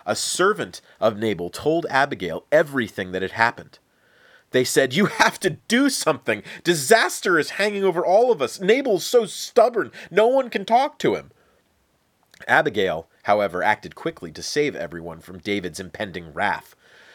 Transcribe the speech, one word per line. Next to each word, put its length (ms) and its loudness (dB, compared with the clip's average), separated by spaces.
a 120 -2
servant 640 -2
of 180 2
Nabal 320 -2
told 400 -2
Abigail 600 -2
everything 640 -2
that 80 -4
had 100 -4
happened. 480 -2
They 140 4
said, 280 2
"You 120 2
have 360 0
to 100 0
do 380 0
something. 540 -2
Disaster 760 2
is 120 -2
hanging 340 -2
over 200 0
all 260 4
of 100 0
us. 180 -4
Nabal's 460 2
so 200 2
stubborn, 680 2
no 160 4
one 220 2
can 160 -6
talk 340 0
to 160 0
him." 160 -12
Abigail, 600 2
however, 400 2
acted 320 0
quickly 380 -8
to 100 -14
save 320 -2
everyone 460 -10
from 180 -18
David's 400 -6
impending 540 -12
wrath. 420 -4